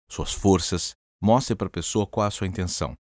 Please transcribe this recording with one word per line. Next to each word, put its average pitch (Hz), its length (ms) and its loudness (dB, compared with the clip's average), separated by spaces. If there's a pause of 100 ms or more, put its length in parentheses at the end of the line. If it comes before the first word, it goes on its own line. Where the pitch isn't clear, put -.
suas - 280 -6
forças. - 600 2 (280)
Mostre 113 340 4
pra 95 140 -4
pessoa 98 360 -2
qual 104 200 0
é - 20 2
a - 20 -2
sua - 160 -4
intenção, 90 480 -4 (180)